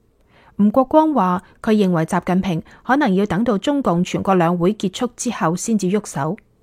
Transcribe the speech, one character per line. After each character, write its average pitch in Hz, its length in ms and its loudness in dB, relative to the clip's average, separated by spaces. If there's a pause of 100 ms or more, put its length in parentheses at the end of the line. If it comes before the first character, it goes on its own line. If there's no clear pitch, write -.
(560)
吳 208 140 4
國 262 160 2
光 311 260 2
話， 185 300 0 (180)
佢 220 120 0
認 208 180 2
為 165 160 0
習 185 180 -2
近 185 160 0
平 185 220 -2 (200)
可 254 140 0
能 269 180 2
要 196 120 2
等 202 180 -2
到 208 140 0
中 285 240 -2
共 175 200 2
全 180 200 -4
國 196 140 0
兩 175 200 2
會 175 160 0
結 202 280 -6
束 247 140 -4
之 - 160 -6
後 175 240 -2
先 220 220 -2
至 185 140 -2
喐 202 180 -4
手， 156 260 -4 (280)